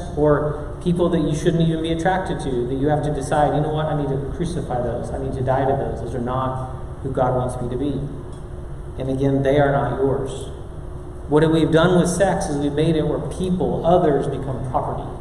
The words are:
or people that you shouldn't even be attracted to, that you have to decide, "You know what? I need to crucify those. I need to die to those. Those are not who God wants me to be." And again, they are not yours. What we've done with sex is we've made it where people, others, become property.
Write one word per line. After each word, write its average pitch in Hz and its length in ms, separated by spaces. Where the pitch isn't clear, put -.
or 147 640
people 170 240
that 165 140
you 147 120
shouldn't 165 280
even 160 200
be 165 120
attracted 180 480
to, 120 260
that 135 80
you 139 140
have 147 140
to 147 100
decide, 143 420
"You 151 60
know 151 80
what? 151 160
I 151 160
need 139 80
to 135 260
crucify 127 460
those. 117 300
I 135 60
need 135 180
to 135 60
die 131 220
to 139 140
those. - 240
Those 123 120
are 127 60
not 127 560
who 135 100
God 127 200
wants 123 280
me 123 80
to 123 80
be." 139 200
And 135 100
again, 135 340
they 143 180
are 139 100
not 127 260
yours. 135 520
What 151 200
we've 156 220
done 175 260
with 165 120
sex 180 400
is 143 80
we've 143 160
made 156 240
it 151 100
where - 120
people, - 680
others, 160 420
become 131 420
property. - 380